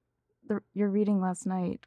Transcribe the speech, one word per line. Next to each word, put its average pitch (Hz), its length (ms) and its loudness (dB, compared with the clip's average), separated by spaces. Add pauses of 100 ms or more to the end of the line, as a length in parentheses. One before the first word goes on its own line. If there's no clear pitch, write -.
(480)
the, 208 120 -2 (160)
your 202 140 2
reading 202 300 2
last 185 280 -2
night 185 400 -2